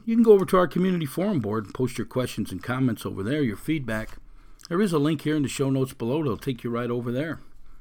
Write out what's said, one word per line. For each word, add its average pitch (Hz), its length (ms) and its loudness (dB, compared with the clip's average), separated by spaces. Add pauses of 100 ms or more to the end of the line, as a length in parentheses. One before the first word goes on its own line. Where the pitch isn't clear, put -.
you 226 100 2
can 233 80 8
go 220 80 10
over 190 140 10
to 190 120 4
our 180 100 6
community 180 380 0
forum 165 340 0
board 107 260 -2
and - 80 -18
post 127 240 -2
your 107 100 -4
questions 120 440 -4
and 90 120 -8
comments 123 420 0
over 98 160 -6
there, 143 220 0
your 104 140 -2
feedback. 117 600 -4 (520)
There 170 120 0
is 185 120 0
a 156 40 2
link 147 260 0
here 151 120 0
in 147 80 0
the 113 60 -2
show 135 200 -2
notes 135 240 0
below 131 300 -2
that'll 143 140 -2
take 127 260 -6
you 120 60 -6
right 117 200 -4
over 120 220 -4
there. 147 300 -4 (400)